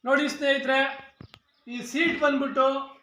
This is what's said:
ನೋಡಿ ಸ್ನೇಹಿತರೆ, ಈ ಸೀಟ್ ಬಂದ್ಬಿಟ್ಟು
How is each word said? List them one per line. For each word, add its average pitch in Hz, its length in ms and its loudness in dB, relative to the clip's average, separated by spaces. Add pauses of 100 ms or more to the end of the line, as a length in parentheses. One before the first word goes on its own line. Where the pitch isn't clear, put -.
ನೋಡಿ 294 280 2
ಸ್ನೇಹಿತರೆ, 269 440 2 (920)
ಈ 247 60 -8 (120)
ಸೀಟ್ 330 320 0
ಬಂದ್ಬಿಟ್ಟು 269 460 2 (340)